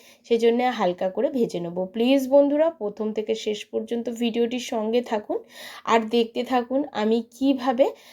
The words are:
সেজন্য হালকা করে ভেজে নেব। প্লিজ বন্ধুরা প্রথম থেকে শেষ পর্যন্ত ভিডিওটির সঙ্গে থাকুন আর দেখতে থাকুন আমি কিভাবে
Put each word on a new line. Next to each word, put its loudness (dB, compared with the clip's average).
সেজন্য 4
হালকা 0
করে 0
ভেজে 0
নেব। -6
প্লিজ 2
বন্ধুরা 6
প্রথম -6
থেকে -2
শেষ -4
পর্যন্ত -4
ভিডিওটির -2
সঙ্গে 0
থাকুন -4
আর 6
দেখতে 0
থাকুন 0
আমি 2
কিভাবে 2